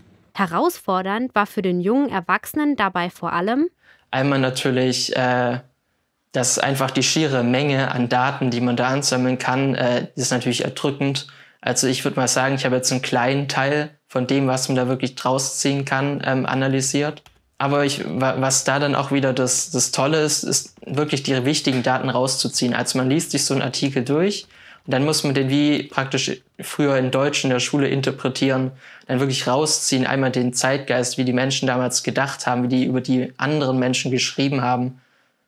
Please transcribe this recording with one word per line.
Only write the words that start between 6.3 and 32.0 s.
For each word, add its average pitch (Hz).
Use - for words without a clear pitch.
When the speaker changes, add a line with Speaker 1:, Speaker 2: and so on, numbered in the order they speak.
Speaker 2:
dass -
einfach 135
die 131
schiere 139
Menge 135
an 123
Daten, 131
die 120
man 123
da 123
ansammeln 127
kann, 135
äh, 123
ist 127
natürlich 120
erdrückend. 139
Also 123
ich 131
würd 135
mal 123
sagen, 135
ich 135
habe 127
jetzt 127
einen 127
kleinen 135
Teil 147
von 127
dem, 135
was 131
man 131
da 123
wirklich 127
draus 131
ziehen 139
kann, 139
ähm, 131
analysiert. 135
Aber 143
ich, 139
wa-, 127
was 131
da 139
dann 143
auch 135
wieder 135
das, 127
das 123
Tolle 151
ist, 151
ist -
wirklich 143
die 131
wichtigen 131
Daten 127
rauszuziehen. 123
Also 123
man 127
liest 156
sich 139
so -
einen 131
Artikel 131
durch 170
und 139
dann 131
muss 151
man 139
den 135
wie 147
praktisch 135
früher 143
in 127
Deutsch 139
in 139
der 123
Schule 139
interpretieren, 131
dann 127
wirklich 135
rausziehen, 135
einmal 135
den 123
Zeitgeist, 131
wie 127
die 127
Menschen 135
damals 123